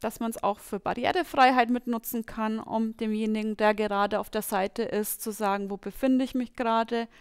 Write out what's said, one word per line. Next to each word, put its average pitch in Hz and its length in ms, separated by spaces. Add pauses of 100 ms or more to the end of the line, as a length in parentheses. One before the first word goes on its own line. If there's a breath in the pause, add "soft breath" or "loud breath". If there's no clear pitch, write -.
dass 240 180
man's 226 240
auch 202 160
für - 220
Barrierefreiheit 254 880
mitnutzen 240 560
kann, 220 340
um 220 380
demjenigen, 220 580
der 214 180
gerade 208 460
auf 196 100
der 214 120
Seite 202 420
ist, - 380
zu 226 100
sagen, 202 380
„Wo 202 80
befinde 262 480
ich 254 100
mich 247 220
gerade?“ 226 500 (140 loud breath)